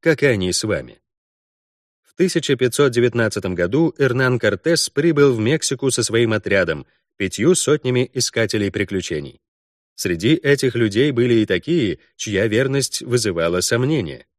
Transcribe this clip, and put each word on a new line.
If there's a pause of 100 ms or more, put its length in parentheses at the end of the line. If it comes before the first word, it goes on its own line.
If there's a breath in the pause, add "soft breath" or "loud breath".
как
и
они
с
вами. (1000)
В
тысяча
пятьсот
девятнадцатом
году
Эрнан
Кортес
прибыл
в
Мексику
со
своим
отрядом, (300)
пятью
сотнями
искателей
приключений. (540)
Среди
этих
людей
были
и
такие, (180)
чья
верность
вызывала
сомнения. (120)